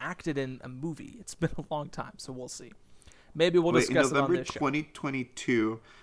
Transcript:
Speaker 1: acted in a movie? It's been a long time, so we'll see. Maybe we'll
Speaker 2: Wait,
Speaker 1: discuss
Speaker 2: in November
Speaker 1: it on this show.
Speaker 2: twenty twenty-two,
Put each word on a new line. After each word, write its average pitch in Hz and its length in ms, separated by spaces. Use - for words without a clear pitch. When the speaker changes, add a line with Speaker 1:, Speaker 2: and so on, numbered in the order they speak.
Speaker 1:
acted 156 380
in 131 260
a - 40
movie? 147 520
It's - 140
been 165 240
a 151 120
long 147 200
time, - 260
so - 160
we'll 127 160
see. - 240
Maybe 175 240
we'll 170 160
Speaker 2:
Wait, - 60
Speaker 1:
discuss 135 280
Speaker 2:
in 139 60
November 143 200
Speaker 1:
it 175 40
on - 60
this - 100
show. - 60
Speaker 2:
twenty 147 220
twenty-two, 123 840